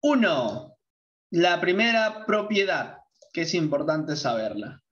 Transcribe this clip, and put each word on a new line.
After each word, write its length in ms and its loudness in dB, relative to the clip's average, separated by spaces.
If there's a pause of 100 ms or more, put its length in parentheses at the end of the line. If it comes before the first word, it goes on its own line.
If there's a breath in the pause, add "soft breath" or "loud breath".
Uno, 720 0 (540)
la 280 4
primera 680 2
propiedad, 720 0 (340)
que 80 -4
es 140 -2
importante 600 0
saberla. 760 -6